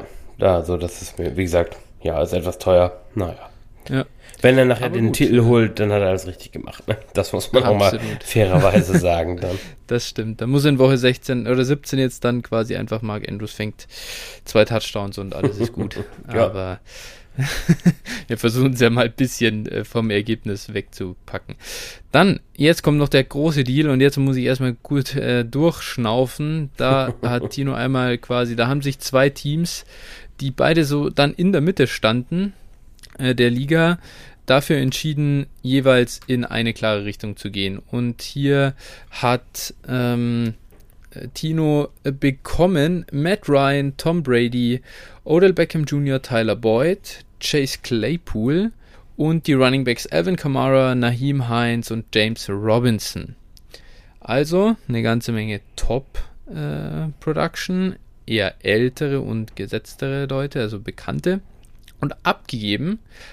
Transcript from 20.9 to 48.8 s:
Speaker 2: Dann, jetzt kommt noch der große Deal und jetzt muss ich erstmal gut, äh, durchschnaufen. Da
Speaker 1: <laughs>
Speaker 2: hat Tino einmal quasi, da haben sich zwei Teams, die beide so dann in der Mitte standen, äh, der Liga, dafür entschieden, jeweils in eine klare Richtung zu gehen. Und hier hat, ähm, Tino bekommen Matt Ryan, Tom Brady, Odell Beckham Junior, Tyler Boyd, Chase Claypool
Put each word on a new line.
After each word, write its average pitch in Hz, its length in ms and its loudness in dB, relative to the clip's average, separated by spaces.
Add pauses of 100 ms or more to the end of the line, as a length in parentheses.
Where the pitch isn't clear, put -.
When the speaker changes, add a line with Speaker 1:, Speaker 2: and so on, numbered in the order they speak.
Speaker 2:
Dann, 175 300 4 (160)
jetzt 156 260 4
kommt 147 160 4
noch 143 100 2
der 135 160 4
große 147 400 0
Deal 143 240 2
und 131 120 2
jetzt 139 180 4
muss 135 180 2
ich 127 80 -2
erstmal 127 380 0
gut, 139 340 -4
äh, 123 280 0
durchschnaufen. 139 1300 -2
Da 131 420 0
Speaker 1:
<laughs> - 40 -10
Speaker 2:
hat 120 280 -2
Tino 135 240 -4
einmal 123 440 0
quasi, 123 380 -2
da 120 120 2
haben 143 140 0
sich 139 160 -4
zwei 135 320 2
Teams, 151 540 -4 (560)
die 139 100 -4
beide 151 340 4
so 143 260 0
dann 143 240 2
in 180 180 2
der 156 80 2
Mitte 151 260 2
standen, 147 680 -2 (640)
äh, 127 160 0
der 120 160 4
Liga, 160 480 2 (460)
dafür 143 340 2
entschieden, 143 680 -2 (160)
jeweils 127 640 2
in 120 180 0
eine 113 300 -2
klare 107 300 0
Richtung 104 320 -8
zu 104 140 -10
gehen. 98 280 -4
Und 120 440 -6
hier 139 520 0 (360)
hat, - 640 -4 (140)
ähm, 120 640 -2 (800)
Tino 156 560 0 (140)
bekommen 151 1080 0
Matt 165 340 -2
Ryan, 139 520 2
Tom 170 240 0
Brady, 120 580 0 (440)
Odell 180 280 6
Beckham 165 320 0
Junior, 139 380 0
Tyler 110 340 0
Boyd, 120 720 0 (120)
Chase - 440 -2
Claypool 135 880 -2 (440)